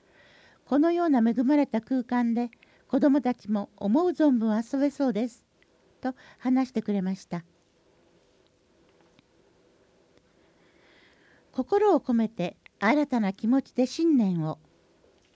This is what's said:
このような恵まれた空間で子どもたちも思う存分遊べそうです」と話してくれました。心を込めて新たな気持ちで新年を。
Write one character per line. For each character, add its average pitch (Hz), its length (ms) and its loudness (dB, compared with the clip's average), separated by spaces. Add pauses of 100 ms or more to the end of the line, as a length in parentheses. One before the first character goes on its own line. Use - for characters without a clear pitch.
(640)
こ 277 160 0
の 330 100 2
よ 349 140 0
う 339 40 0
な 277 100 2
恵 226 260 0
ま 277 100 2
れ 285 120 2
た 226 140 -4
空 254 220 -4
間 240 320 -2
で 240 160 -4 (380)
子 277 100 0
ど 302 100 4
も 277 120 2
た 247 120 -2
ち - 160 -16
も 202 280 -4
思 220 280 0
う 359 40 0
存 294 300 2
分 214 180 -2
遊 233 240 -4
べ 277 100 0
そ 277 180 -4
う 240 40 0
で 214 160 -4
す」 - 160 -20 (560)
と 262 160 -8 (220)
話 262 320 0
し - 20 -20
て 220 100 -2
く 208 100 -4
れ 202 80 -2
ま 185 140 -4
し - 120 -14
た。 170 180 -10 (4000)
心 392 420 2
を 269 60 2
込 254 140 -2
め 226 140 0
て 180 280 -6 (240)
新 285 260 2
た 247 140 -2
な 196 120 -2
気 - 140 -8
持 262 160 2
ち - 120 -20
で 254 120 0
新 330 300 0
年 185 260 0
を。 156 160 -6 (760)